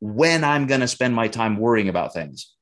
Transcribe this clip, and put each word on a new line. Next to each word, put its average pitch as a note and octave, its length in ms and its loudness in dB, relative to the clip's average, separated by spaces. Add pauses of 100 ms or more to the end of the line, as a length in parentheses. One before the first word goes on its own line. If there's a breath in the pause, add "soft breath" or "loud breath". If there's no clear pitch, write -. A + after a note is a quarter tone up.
when D3+ 420 2
I'm D3 240 2
gonna B2+ 220 0
spend B2 260 -2
my A2+ 140 0
time A2 300 -2
worrying A2 300 2
about E2+ 260 -2
things. D2+ 480 -12